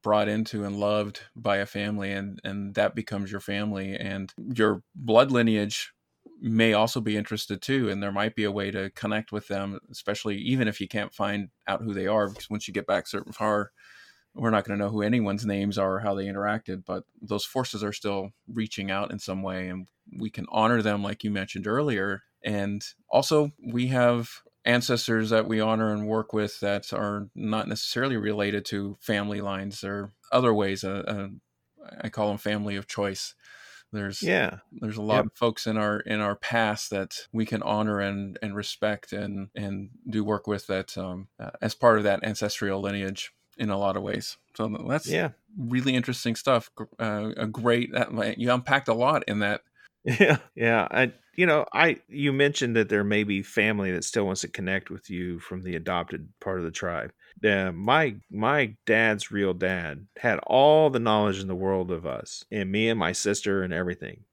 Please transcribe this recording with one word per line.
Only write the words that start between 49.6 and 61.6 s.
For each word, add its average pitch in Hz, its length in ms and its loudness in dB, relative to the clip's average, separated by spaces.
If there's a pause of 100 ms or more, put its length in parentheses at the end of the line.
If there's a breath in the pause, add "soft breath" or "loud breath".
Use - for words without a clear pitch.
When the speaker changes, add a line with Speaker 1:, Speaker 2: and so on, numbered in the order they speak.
Speaker 2:
<laughs> - 40 -20 (340 soft breath)
Yeah, 135 320 6 (180)
yeah. 113 340 4
I, 120 220 2 (240)
you 180 100 4
know, 151 280 4
I, 160 240 4 (100)
you 143 240 0
mentioned 135 460 4
that 107 100 4
there 104 160 2
may 104 220 4
be 98 180 0
family 104 480 2
that 85 140 -2
still 104 200 0
wants 95 160 -2
to - 60 -6
connect 95 420 -4
with - 200 -12
you 90 300 -6
from 92 240 -10
the 90 120 -6
adopted 85 540 -4 (100)
part 95 200 -4
of 87 60 -4
the 80 60 -6
tribe. 82 400 -6 (320 soft breath)
Yeah, 98 280 2
my, 117 440 2 (160)
my 110 440 0 (100)
dad's 110 460 2
real 98 220 0
dad 87 540 -4 (100)
had 110 300 2
all 151 420 8
the 127 120 2
knowledge 104 380 4
in 95 100 -6
the 92 60 0
world 92 360 0